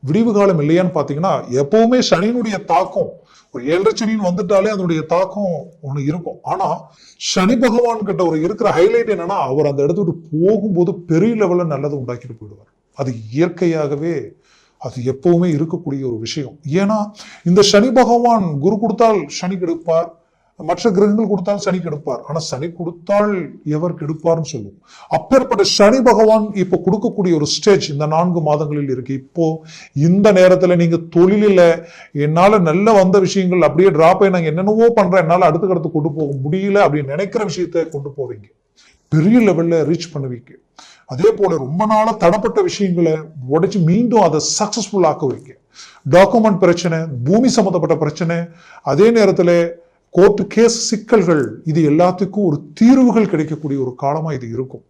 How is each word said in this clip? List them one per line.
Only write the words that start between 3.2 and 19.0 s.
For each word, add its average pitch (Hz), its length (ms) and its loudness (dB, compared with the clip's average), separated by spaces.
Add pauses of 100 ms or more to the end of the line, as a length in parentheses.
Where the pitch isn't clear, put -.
ஒரு 123 80 -10 (120)
ஏழரை 196 240 2
சனின்னு 214 300 -2
வந்துட்டாலே 196 440 0
அதனுடைய 175 280 -2 (120)
தாக்கம் 190 400 -2 (340)
ஒண்ணு 139 220 -8
இருக்கும். 170 320 -8 (100)
ஆனா 370 160 -4 (540)
சனி 196 420 0
பகவான் 233 460 0
கிட்ட 180 200 -2
ஒரு 160 80 -2 (100)
இருக்கிற 208 300 -2
ஹைலைட் 220 380 2
என்னன்னா, 175 320 -6
அவர் 143 240 0
அந்த 139 160 -4
இடத்த 180 160 -2
விட்டு - 320 -6
போகும்போது 185 600 0 (180)
பெரிய 214 280 0
லெவல்ல 180 320 0
நல்லதை 143 260 -6
உண்டாக்கிட்டு 120 420 -12
போயிடுவார். 104 300 -20 (280)
அது 131 140 -4 (200)
இயற்கையாகவே 160 840 -2 (680)
அது 127 180 -12 (160)
எப்பவுமே 175 420 2
இருக்கக்கூடிய 143 540 -6
ஒரு 110 160 -8
விஷயம். 131 280 -10 (280)
ஏன்னா 208 180 0 (440)
இந்த 190 280 4
சனி 214 180 4 (120)
பகவான் 233 440 2 (200)
குரு 208 180 0
கொடுத்தால் 220 360 2 (200)